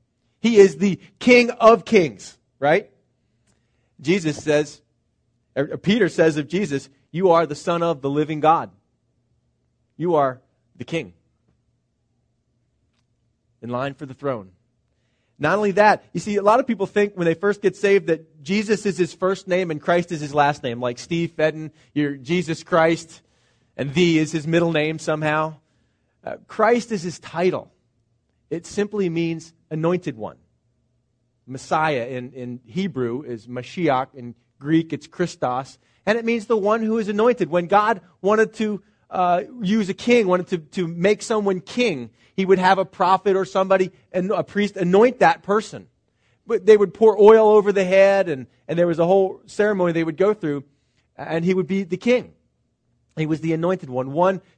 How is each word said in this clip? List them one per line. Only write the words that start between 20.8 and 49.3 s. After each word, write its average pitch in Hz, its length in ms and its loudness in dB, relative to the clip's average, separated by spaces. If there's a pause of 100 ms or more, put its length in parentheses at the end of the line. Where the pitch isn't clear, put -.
Steve 170 360 -4
Fedden, 156 360 -4 (240)
you're 143 220 -2
Jesus 156 460 -4
Christ, 165 600 0 (560)
and 135 160 -6
"the" 170 240 2
is 156 140 -2
his 156 140 -6
middle 170 260 0
name 156 260 -2
somehow. 156 560 -4 (680)
Uh, - 140 -12 (100)
Christ 226 460 0
is 180 100 -6
his 170 160 -10
title. 165 540 -4 (800)
It 170 160 -10
simply 208 420 -4
means 165 460 -6 (160)
anointed 156 480 -4
one. 101 180 -12 (1080)
Messiah 139 640 -4
in, 123 240 -10
in 123 340 -12
Hebrew 131 560 -4
is 117 240 -14
Mashiach. 131 680 -4
In 120 200 -18 (240)
Greek, 160 340 0
it's - 140 -10
Christos. 135 720 -6 (280)
And 214 100 0
it 233 80 -6
means 226 220 -2
the 226 100 0
one 214 260 0
who 220 160 -2
is 202 100 -4
anointed. 214 420 0
When 175 160 -2
God 208 340 2 (220)
wanted 214 320 0
to, 214 280 -4 (280)
uh, 180 320 0 (180)
use 202 280 -2
a 190 60 -4
king, 240 340 2
wanted 180 200 0
to, 180 100 -4
to 165 300 -6
make 180 320 0
someone 196 400 -2
king, 160 500 -4 (240)
he 190 120 -2
would 190 120 4
have 185 200 2
a 190 60 0
prophet 185 520 0
or 190 80 0
somebody, 190 480 0 (200)
and 185 180 -4
a 180 120 -2
priest, 202 340 -4
anoint 196 440 2
that 165 220 2
person. 202 460 -4 (580)
But 190 200 -4
they 214 100 8
would 196 180 0
pour 214 260 4
oil 220 280 8
over 208 220 6
the 196 140 0
head, 196 440 4
and, 131 180 -6 (200)
and 165 120 -4
there 175 80 2
was 160 120 -2
a 170 80 2
whole 190 400 2